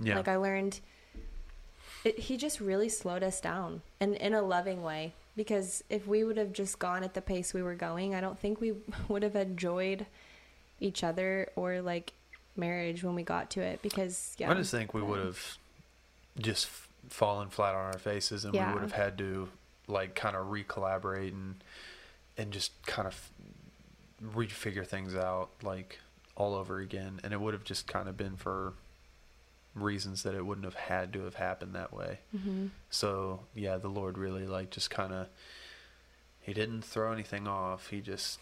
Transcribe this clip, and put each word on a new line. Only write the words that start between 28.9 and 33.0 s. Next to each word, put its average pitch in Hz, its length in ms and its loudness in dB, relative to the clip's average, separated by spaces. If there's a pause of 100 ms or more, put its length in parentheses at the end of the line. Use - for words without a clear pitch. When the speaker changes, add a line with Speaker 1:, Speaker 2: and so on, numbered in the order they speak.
Speaker 1:
reasons 101 480 0
that 98 120 0
it 92 100 -2
wouldn't 98 200 -2
have 92 100 -6
had 92 380 0
to 98 100 -2
have 90 120 -6
happened 92 400 -2
that 90 180 -6
way. 90 260 -6 (160)
Speaker 2:
Mm-hmm. 190 320 -2 (220)
Speaker 1:
So, 95 520 0 (120)